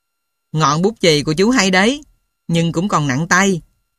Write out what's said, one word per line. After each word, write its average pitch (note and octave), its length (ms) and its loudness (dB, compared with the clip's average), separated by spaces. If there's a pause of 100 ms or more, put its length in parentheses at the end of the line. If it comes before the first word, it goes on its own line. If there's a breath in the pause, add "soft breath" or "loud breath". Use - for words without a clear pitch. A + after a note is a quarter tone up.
(520)
"Ngọn D#3 300 0
bút A3+ 180 0
chì D3+ 220 2
của D3+ 100 -4
chú F#3+ 180 2
hay G3 200 0
đấy, A3+ 340 0 (440)
nhưng E3 240 0
cũng F3 160 -4
còn E3 180 -2
nặng C#3+ 220 -2
tay, F#3 340 0 (360)